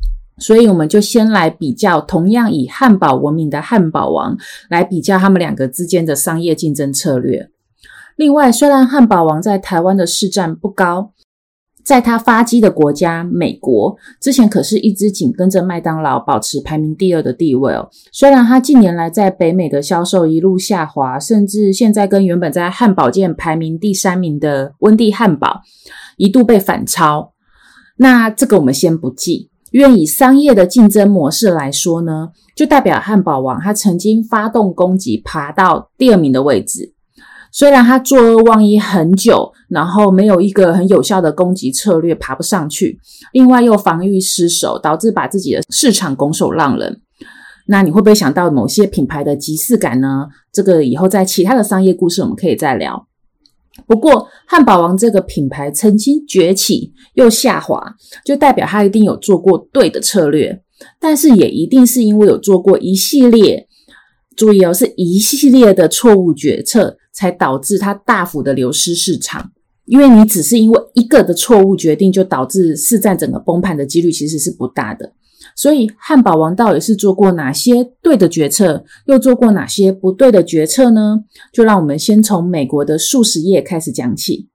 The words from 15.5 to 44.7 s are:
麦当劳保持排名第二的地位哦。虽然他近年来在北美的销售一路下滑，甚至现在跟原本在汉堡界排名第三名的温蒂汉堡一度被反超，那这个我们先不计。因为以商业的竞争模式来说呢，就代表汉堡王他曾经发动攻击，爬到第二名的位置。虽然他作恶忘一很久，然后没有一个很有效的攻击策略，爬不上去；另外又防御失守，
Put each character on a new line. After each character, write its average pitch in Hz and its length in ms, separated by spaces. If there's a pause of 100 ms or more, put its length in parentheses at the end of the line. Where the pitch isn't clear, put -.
麦 175 180
当 160 220
劳 135 180
保 131 200
持 139 200
排 156 200
名 156 160
第 185 180
二 160 80
的 - 100
地 156 220
位 131 220
哦。 - 120 (240)
虽 - 160
然 262 160
他 247 160
近 262 200
年 175 160
来 170 120
在 196 220
北 180 240
美 180 160
的 143 140
销 175 200
售 180 220
一 160 140
路 185 180
下 185 260
滑， 139 360
甚 208 260
至 202 260
现 214 220
在 208 140
跟 196 180
原 175 140
本 170 120
在 180 200
汉 202 240
堡 135 160
界 185 200
排 160 240
名 160 220
第 196 160
三 185 240
名 156 220
的 139 400
温 220 180
蒂 214 160
汉 190 240
堡 - 240 (560)
一 202 100
度 240 160
被 220 160
反 190 240
超， 151 500 (640)
那 240 340
这 226 160
个 208 100
我 156 60
们 135 100
先 165 240
不 160 140
计。 - 400 (180)
因 262 140
为 254 160
以 151 80
商 262 280
业 285 200
的 185 100
竞 208 240
争 208 180
模 175 220
式 190 220
来 143 200
说 170 300
呢， 160 280 (260)
就 302 100
代 285 160
表 156 180
汉 202 220
堡 147 200
王 127 180
他 190 120
曾 208 240
经 214 280
发 220 260
动 214 240
攻 185 240
击， 113 260
爬 147 280
到 180 480
第 254 100
二 208 80
名 147 140
的 127 100
位 135 220
置。 - 320 (540)
虽 285 220
然 254 120
他 247 140
作 262 220
恶 226 240
忘 220 200
一 208 140
很 185 380
久， 190 360 (180)
然 165 180
后 196 240
没 190 140
有 196 140
一 196 120
个 180 220
很 180 160
有 165 120
效 185 200
的 156 100
攻 180 240
击 131 160
策 180 260
略， 160 160
爬 135 220
不 165 80
上 160 260
去； - 300 (320)
另 254 160
外 247 160
又 233 120
防 180 300
御 196 140
失 175 300
守， - 280